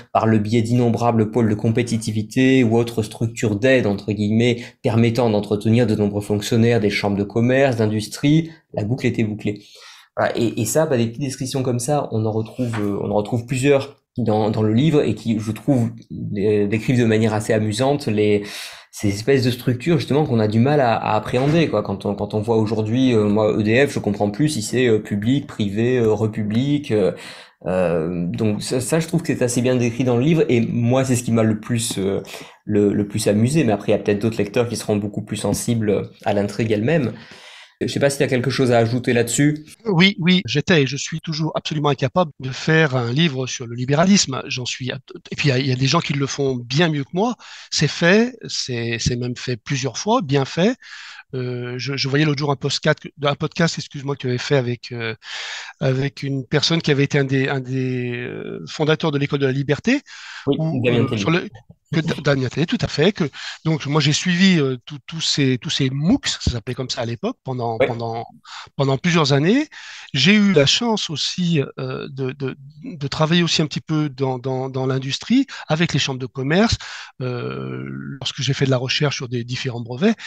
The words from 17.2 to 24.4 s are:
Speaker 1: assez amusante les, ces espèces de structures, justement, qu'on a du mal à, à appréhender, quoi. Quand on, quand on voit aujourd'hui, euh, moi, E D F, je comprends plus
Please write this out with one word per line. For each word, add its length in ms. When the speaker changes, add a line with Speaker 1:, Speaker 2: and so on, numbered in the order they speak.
Speaker 1:
assez 180
amusante 560
les, 340
ces 200
espèces 340
de 80
structures, 440
justement, 300
qu'on 140
a 80
du 100
mal 220
à, 160
à 180
appréhender, 540
quoi. 160
Quand 200
on, 120
quand 180
on 60
voit 160
aujourd'hui, 580
euh, 140
moi, 280
E 60
D 240
F, 60
je 80
comprends 320
plus 160